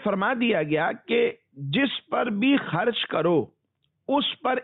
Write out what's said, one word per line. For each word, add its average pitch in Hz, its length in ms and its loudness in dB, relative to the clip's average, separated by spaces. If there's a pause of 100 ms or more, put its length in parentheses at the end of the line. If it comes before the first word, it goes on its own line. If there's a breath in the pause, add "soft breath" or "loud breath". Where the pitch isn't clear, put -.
فرما 202 360 0
دیا 208 220 2
گیا 156 280 0 (180)
کہ 233 240 2 (200)
جس 143 580 -4
پر 247 160 0
بھی 247 300 2
خرچ 208 500 -2
کرو، 160 400 2 (640)
اس - 340 -2
پر 254 220 0